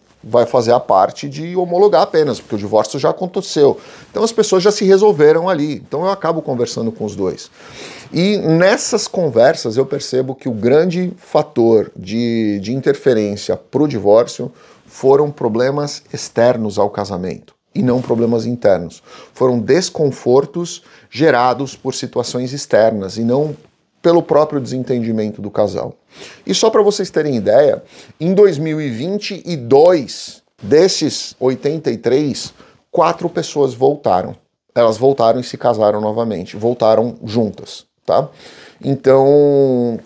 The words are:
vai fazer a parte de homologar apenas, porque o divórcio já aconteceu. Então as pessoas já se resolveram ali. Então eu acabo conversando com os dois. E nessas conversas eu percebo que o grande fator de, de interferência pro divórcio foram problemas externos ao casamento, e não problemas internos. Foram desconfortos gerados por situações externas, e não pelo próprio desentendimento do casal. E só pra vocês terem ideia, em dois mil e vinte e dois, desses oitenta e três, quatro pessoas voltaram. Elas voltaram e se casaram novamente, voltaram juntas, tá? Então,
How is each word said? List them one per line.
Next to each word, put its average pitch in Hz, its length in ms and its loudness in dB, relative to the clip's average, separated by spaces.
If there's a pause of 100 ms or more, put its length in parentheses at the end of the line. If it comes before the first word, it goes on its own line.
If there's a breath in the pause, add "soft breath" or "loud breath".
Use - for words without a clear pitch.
(240)
vai 117 220 2
fazer 120 260 0
a 123 80 4
parte 101 480 0
de 156 280 -10
homologar 180 480 2
apenas, 156 360 0
porque - 160 -8
o - 20 -4
divórcio 104 420 -2
já 151 100 0
aconteceu. 160 680 0 (300 loud breath)
Então - 140 -4
as 226 80 -2
pessoas 208 300 0
já 208 100 2
se 208 140 -2
resolveram 180 640 4
ali. 151 260 -2
Então 143 280 -8
eu 190 80 0
acabo 165 320 -4
conversando 120 480 -4
com 110 140 -8
os 101 100 -8
dois. 95 340 -6 (640 loud breath)
E 190 240 0
nessas 185 720 2
conversas 131 680 0
eu 131 80 2
percebo 131 500 -4
que - 120 -12
o 127 40 -2
grande 160 680 0
fator 117 760 2
de, 110 640 -2
de 101 140 -6
interferência 117 840 -2
pro 143 320 -2
divórcio 104 640 0 (340 soft breath)
foram 139 460 2
problemas 135 720 -4 (100)
externos 113 640 0
ao 104 120 0
casamento, 95 640 -8 (180)
e - 80 -2
não 127 180 0
problemas 117 460 -2
internos. 98 560 -2 (320 loud breath)
Foram 127 260 0
desconfortos 143 1200 -2 (260 soft breath)
gerados 135 680 0
por 131 200 -8
situações 123 580 -6
externas, 110 640 0
e 117 60 -4
não 143 320 0 (460)
pelo 127 200 4
próprio 151 380 0
desentendimento 113 840 -4
do 101 100 -10
casal. 104 420 -2 (520 loud breath)
E 190 100 -2
só 220 140 2
pra 220 120 4
vocês 202 300 -2
terem 147 260 -2
ideia, 110 440 2 (380 loud breath)
em 170 140 0
dois 190 240 4
mil 156 240 -4
e 147 80 -4
vinte 185 560 -8
e 175 100 -6
dois, 135 840 0 (200)
desses 156 800 0
oitenta 143 520 -2
e 113 60 -4
três, 135 540 -2 (400 soft breath)
quatro 170 380 0
pessoas 147 440 -2
voltaram. 113 640 0 (400)
Elas 113 220 2
voltaram 123 420 2
e 123 40 -6
se - 120 -12
casaram 107 460 0
novamente, 107 560 -4
voltaram 117 640 0
juntas, 110 640 -6 (180)
tá? 135 240 0 (560 loud breath)
Então, 135 1200 2